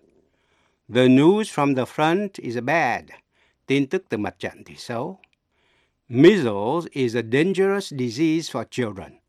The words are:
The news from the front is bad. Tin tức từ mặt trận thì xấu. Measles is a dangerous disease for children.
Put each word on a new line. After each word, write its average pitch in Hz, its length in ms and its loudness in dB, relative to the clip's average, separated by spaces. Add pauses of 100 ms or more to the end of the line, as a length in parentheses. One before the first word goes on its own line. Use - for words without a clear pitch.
(960)
The 123 80 4
news 147 400 6
from 143 340 -2
the 127 60 -2
front 165 500 -2
is 120 300 -10
bad. 123 420 -2 (640)
Tin 135 200 0
tức 180 220 -6
từ 110 100 -6
mặt 98 200 -6
trận - 260 -12
thì 73 120 -20
xấu. 139 420 -10 (920)
Measles 135 800 4
is 120 260 -2
a 117 60 -2
dangerous 185 760 -2
disease 151 540 -4
for 113 180 -6
children. 98 480 -8 (100)